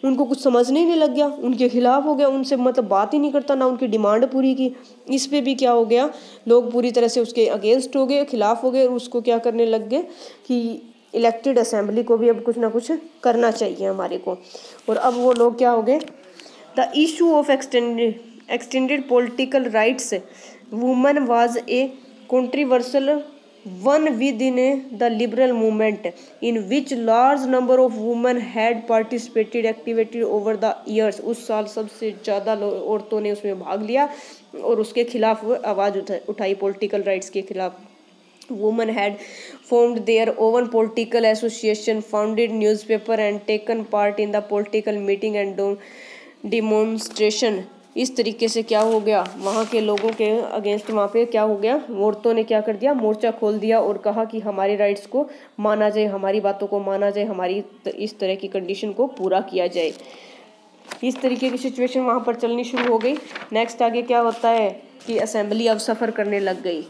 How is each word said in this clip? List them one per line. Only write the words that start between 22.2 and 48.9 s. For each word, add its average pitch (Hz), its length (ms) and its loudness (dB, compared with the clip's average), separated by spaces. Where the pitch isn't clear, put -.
controversial 254 880 0
one 302 220 4
within 262 720 0
the 240 120 2
liberal 240 440 0
movement 214 540 0
in 233 140 0
which 269 220 -2
large 254 580 2
number 254 300 4
of 254 160 6
women 240 460 0
had 226 340 0
participated 226 720 -2
activity 226 580 -2
over 208 380 0
the 220 120 0
years। 214 320 0
उस 233 260 -6
साल 214 180 -2
सबसे 214 460 -8
ज़्यादा 202 440 -2
लो-, 202 260 -4
औरतों 214 400 -4
ने 208 100 -2
उसमें 202 280 -4
भाग 185 240 -6
लिया 269 260 2
और 226 160 2
उसके 220 240 0
खिलाफ 220 420 0
वो 226 80 0
आवाज़ 202 440 -2
उठा-, 196 320 -8
उठाई, 202 240 -4
political 196 480 -4
rights 190 280 -4
के 196 120 -6
खिलाफ। 185 380 -8
Women 220 340 0
had 208 240 -2
formed 240 320 4
their 226 340 2
own 226 320 4
political 226 500 0
association, 220 640 -2
founded 214 360 0
newspaper 214 540 0
and 208 220 0
taken 214 440 -2
part 208 260 2
in 208 160 -2
the 208 80 0
political 208 560 -2
meeting 208 260 0
and 196 240 -2
do-, 202 180 0
demonstration। 214 1040 0
इस 254 200 -2
तरीके 226 300 0
से 226 160 -2
क्या 220 160 2
हो 220 200 4